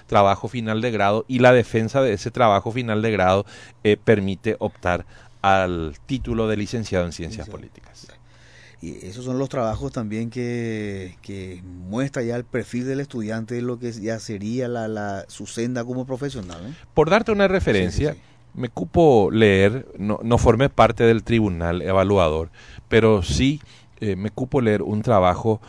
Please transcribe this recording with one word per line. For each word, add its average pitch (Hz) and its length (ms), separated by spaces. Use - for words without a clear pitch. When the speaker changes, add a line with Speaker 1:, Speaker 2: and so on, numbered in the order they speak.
Speaker 1:
trabajo 101 400
final 110 340
de 123 100
grado, 104 360
y 127 120
la 123 120
defensa 117 500
de 123 120
ese 110 180
trabajo 110 400
final 113 300
de 113 100
grado, 95 340
eh, 104 200
permite 101 560
optar 90 460
al 90 560
título 113 400
de 107 100
licenciado 101 480
en 85 60
Ciencias 80 360
Speaker 2:
Licenciado. 76 120
Speaker 1:
Políticas. - 480
Speaker 2:
Y 80 240
esos 117 200
son 127 140
los 135 100
trabajos 117 420
también 113 380
que, 110 920
que 92 420
muestra 98 600
ya 117 120
el 123 80
perfil 120 420
del 135 140
estudiante, 113 640
lo 120 180
que 120 120
ya 110 280
sería 113 480
la, 117 200
la, 104 400
su - 200
senda 120 380
como 127 200
profesional, 127 520
¿eh? 147 60
Speaker 1:
Por 156 160
darte 220 220
una 202 160
referencia, 131 640
Speaker 2:
Sí, - 40
sí, - 60
sí. - 60
Speaker 1:
me 123 100
cupo 160 600
leer, 104 560
no, 101 260
no 117 140
formé 123 320
parte 113 340
del 113 200
tribunal 90 580
evaluador, 90 680
pero 110 340
sí, 139 380
eh, 101 160
me 104 120
cupo 131 320
leer 107 220
un 104 180
trabajo, 104 680